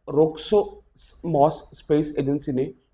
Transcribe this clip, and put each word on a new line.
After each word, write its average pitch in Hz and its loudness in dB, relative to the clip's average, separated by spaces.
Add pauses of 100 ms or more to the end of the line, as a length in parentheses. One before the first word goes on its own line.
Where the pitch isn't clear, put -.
रोक्सोमॉस 156 0 (120)
स्पेस 151 -2
एजन्सीने 139 -4 (160)